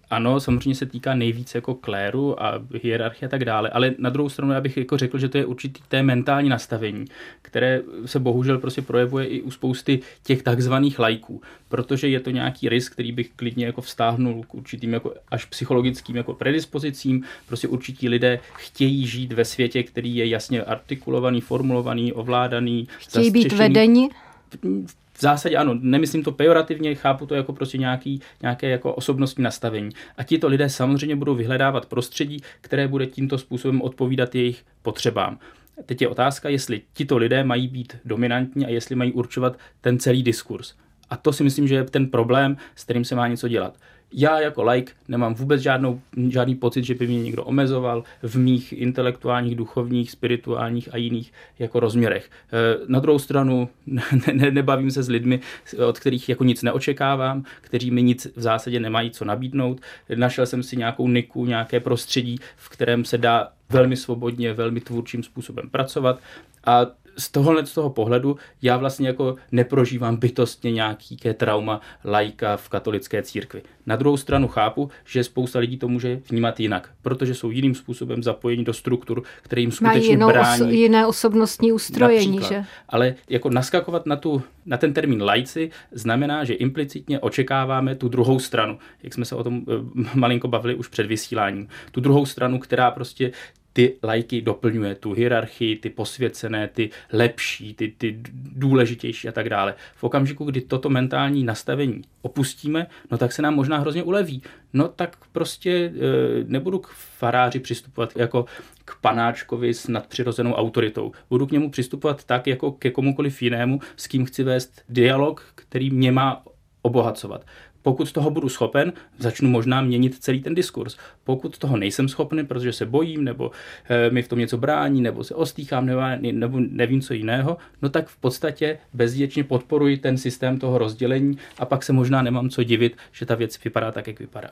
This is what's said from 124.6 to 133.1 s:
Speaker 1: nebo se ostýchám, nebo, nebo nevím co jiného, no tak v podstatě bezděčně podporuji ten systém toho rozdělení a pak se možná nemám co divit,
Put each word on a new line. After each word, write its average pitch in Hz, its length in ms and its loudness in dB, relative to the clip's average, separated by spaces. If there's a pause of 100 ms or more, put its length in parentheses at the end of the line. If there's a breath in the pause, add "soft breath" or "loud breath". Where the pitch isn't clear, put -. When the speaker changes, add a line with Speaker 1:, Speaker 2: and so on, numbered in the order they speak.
Speaker 1:
nebo 113 220 -2
se - 120 -12
ostýchám, 143 500 -2
nebo, 127 160 0 (300)
nebo 120 280 -2
nevím 120 420 0
co 131 120 -6
jiného, 127 440 -2 (240 soft breath)
no 139 80 0
tak 156 180 -2
v - 100 -20
podstatě 151 600 -2 (160)
bezděčně 135 500 0
podporuji 139 540 2
ten 131 200 0
systém 131 420 -2
toho 127 180 0
rozdělení 127 600 0 (200 loud breath)
a 123 80 -6
pak 135 180 0
se 139 100 0
možná 131 280 4
nemám 123 280 0
co 123 140 0
divit, 117 340 2 (140 soft breath)